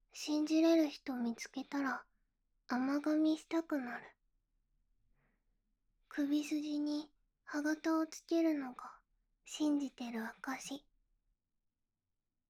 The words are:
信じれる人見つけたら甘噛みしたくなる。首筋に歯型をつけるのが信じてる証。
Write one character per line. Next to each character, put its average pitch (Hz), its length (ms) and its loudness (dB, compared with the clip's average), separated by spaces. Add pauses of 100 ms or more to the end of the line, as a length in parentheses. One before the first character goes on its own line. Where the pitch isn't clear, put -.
(140)
信 302 320 0
じ 311 160 4
れ 330 160 8
る 311 100 6
人 277 280 -8
見 233 200 -2
つ - 120 -10
け 262 160 -8
た 285 180 -4
ら 269 220 -2 (640)
甘 262 320 2
噛 302 180 2
み 311 220 4
し - 80 -20
た 330 160 0
く 302 160 -2
な 240 180 -8
る。 - 60 -14 (2000)
首 294 340 0
筋 294 360 -2
に 294 300 -2 (340)
歯 294 200 -4
型 311 340 0
を 320 80 2
つ - 220 -10
け 330 160 2
る 320 100 4
の 262 200 -4
が - 180 -14 (520)
信 294 360 0
じ 277 100 -2
て 240 220 -10
る 226 120 -4 (200)
証。 269 420 -8 (1600)